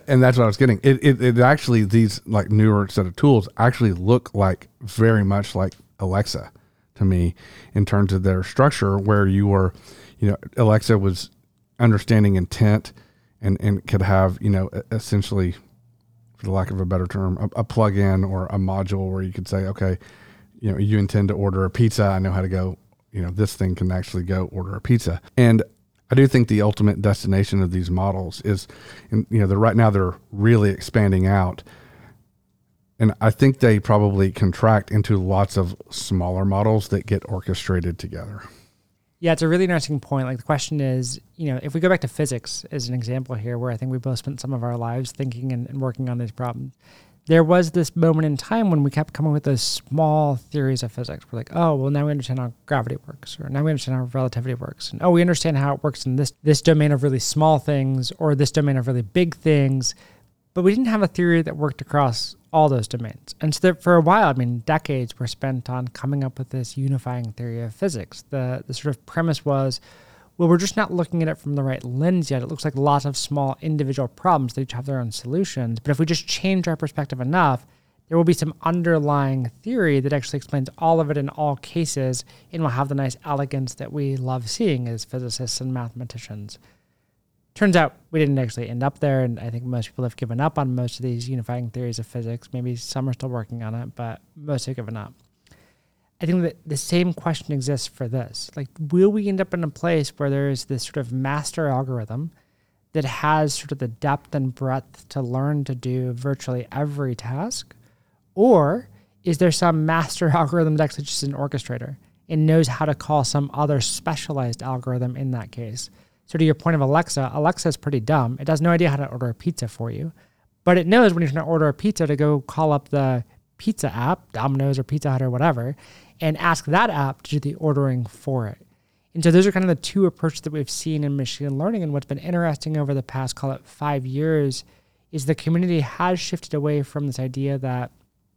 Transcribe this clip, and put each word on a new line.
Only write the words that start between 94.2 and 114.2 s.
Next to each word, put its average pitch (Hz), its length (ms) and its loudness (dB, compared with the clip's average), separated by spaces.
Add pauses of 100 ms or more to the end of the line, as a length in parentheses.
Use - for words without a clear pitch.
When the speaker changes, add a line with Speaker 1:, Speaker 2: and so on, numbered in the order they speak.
Speaker 2:
most 147 300 -6
have 127 100 -8
given 113 200 -10
up. 104 160 -12 (1080)
I 170 60 -4
think 175 160 2
that 165 220 -2
the 151 120 -6
same 175 360 0
question 156 400 -6
exists 135 360 -4
for - 180 -10
this. 120 480 -8
Like, 139 140 -10 (100)
will 175 320 4
we 208 160 -2
end 190 140 0
up 190 140 -6
in 170 100 -2
a 151 40 -2
place 160 420 -2
where 143 200 -4
there 139 200 0
is 131 160 -6
this 131 180 -6
sort - 140 -10
of 120 120 -6
master 143 560 -4
algorithm 131 640 -4 (640)
that 156 120 -2
has 151 500 0
sort - 180 -10
of 139 60 -6
the 123 100 -4
depth 143 480 -4
and 131 180 -2
breadth - 540 -6
to 139 120 -6
learn 135 440 -2
to 131 100 -6
do 127 380 -4
virtually 127 580 -6
every 143 460 -4
task? 139 580 -8 (640)
Or 196 520 4 (360)
is 160 140 0
there 180 120 4
some 160 340 2
master 165 440 0
<laughs> 143 60 4
algorithm 156 420 2
that's 151 180 0
actually 143 120 -10
just - 180 -6
an 139 80 -4
orchestrator 135 640 -8 (320)
and 156 180 2
knows 160 220 6
how 139 160 -4
to 151 100 0
call 151 300 0
some 143 280 -2
other 147 280 0
specialized 139 800 -6